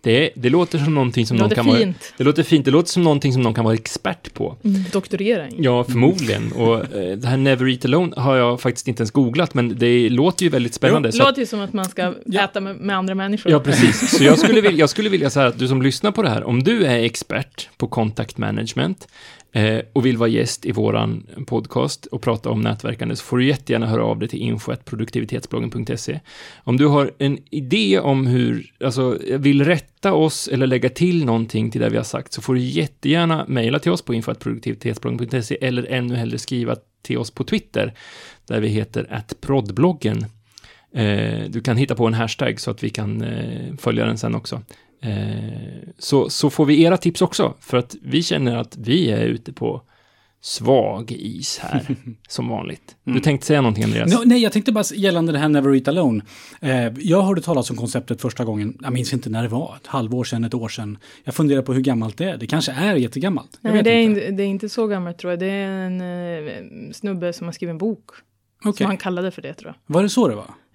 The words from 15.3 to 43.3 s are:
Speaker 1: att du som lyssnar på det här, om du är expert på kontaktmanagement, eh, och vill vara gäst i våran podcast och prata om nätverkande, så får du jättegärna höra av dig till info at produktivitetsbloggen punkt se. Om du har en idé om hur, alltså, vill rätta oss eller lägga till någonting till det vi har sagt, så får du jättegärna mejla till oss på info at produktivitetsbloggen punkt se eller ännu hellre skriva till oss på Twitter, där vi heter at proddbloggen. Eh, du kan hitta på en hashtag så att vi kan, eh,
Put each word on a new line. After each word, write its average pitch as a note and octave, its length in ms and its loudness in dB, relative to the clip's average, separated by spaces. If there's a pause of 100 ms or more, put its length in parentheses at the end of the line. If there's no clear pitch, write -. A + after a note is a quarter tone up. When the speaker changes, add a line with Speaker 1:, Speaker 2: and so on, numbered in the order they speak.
Speaker 1:
att A#2 120 0
du B2+ 80 0
som C3 140 2
lyssnar C#3 300 2
på A3+ 100 -2
det B2+ 80 2
här, G#2+ 140 -2
om B2 200 2
du G#3 220 4
är A#2+ 180 2
expert - 760 -6
på A2+ 100 -2
kontaktmanagement, A2 1200 -4 (440)
eh, A2 280 2 (140)
och B2 120 2
vill B2 120 4
vara A#2 120 2
gäst A2+ 360 -2
i - 60 -2
våran A2 540 -2 (220)
podcast A#2+ 580 -4
och A#2 160 -10
prata A#2 280 -2
om A2 120 -2
nätverkande, A2+ 540 -4
så - 80 -12
får B2 140 -2
du B2+ 80 2
jättegärna B2+ 420 0
höra A2+ 180 0
av A2 140 -2
dig G#2+ 100 -6
till - 120 -8
info A#2 300 -4
at - 140 -8
produktivitetsbloggen A#2 840 -6
punkt A#2 280 -6
se. - 200 -8 (440)
Om B2 140 0
du C#3+ 80 6
har C#3+ 320 4
en C#3 200 0 (120)
idé F#3+ 500 0
om C3+ 280 2
hur, A#2+ 460 0 (120)
alltså, B2+ 320 0 (200)
vill C#3+ 280 4
rätta F3+ 480 0
oss D#3 340 0
eller C3 200 0
lägga B2+ 220 2
till E3+ 360 2
någonting A2+ 460 0
till A#2 100 -4
det A2+ 80 2
vi A2+ 80 0
har A#2 60 -2
sagt, - 300 -8
så - 80 -8
får C3 140 -2
du B2+ 60 2
jättegärna D#3 840 0
mejla B2+ 320 0
till E3+ 120 0
oss F3 100 -2
på A#2+ 120 -6
info A2+ 180 -4
at G#2+ 80 -8
produktivitetsbloggen A#2 800 -6 (120)
punkt A#2+ 160 -4
se - 160 -4
eller B2+ 300 -2
ännu B2 240 -4
hellre A#2 220 -4
skriva A#2 380 -4 (260)
till B2 160 -4
oss A#2+ 140 -6
på - 120 -8
Twitter, G#2 500 -4 (540)
där A2+ 120 -2
vi G#2+ 80 0
heter G#2+ 460 -2
at - 280 -10
proddbloggen. A2 840 0 (680)
Eh, G#2+ 560 0
du A2+ 120 -6
kan A#2 160 0
hitta B2+ 180 0
på A#2 120 2
en A2+ 60 2
hashtag A2+ 460 -2
så A#2+ 120 -6
att G#2+ 120 -8
vi A2+ 60 -4
kan, A2 320 -4
eh, A#2 560 -8